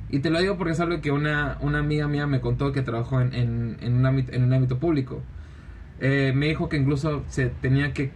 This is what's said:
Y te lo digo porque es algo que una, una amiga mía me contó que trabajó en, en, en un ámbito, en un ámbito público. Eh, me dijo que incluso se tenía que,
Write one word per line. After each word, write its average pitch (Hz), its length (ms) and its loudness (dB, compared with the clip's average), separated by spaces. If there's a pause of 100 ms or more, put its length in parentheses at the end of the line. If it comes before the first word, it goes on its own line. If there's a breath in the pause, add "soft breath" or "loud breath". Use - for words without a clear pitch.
Y 139 100 0
te 147 100 0
lo 165 120 2
digo 190 160 2
porque 165 160 -2
es 147 80 0
algo 170 180 0
que 147 120 -2
una, 147 500 0
una 147 180 0
amiga 151 300 0
mía 147 180 0
me 139 140 2
contó 127 320 0
que 139 80 0
trabajó 123 400 0
en, 127 120 2
en, 117 460 -2
en 120 140 -2
un 127 120 4
ámbito, 131 280 2
en 127 100 2
un 127 100 4
ámbito 127 240 2
público. 143 440 0 (800 loud breath)
Eh, 135 340 2
me 143 120 2
dijo 160 200 0
que 165 80 -2
incluso 143 540 0
se 131 180 0
tenía 135 460 0
que, 135 220 -2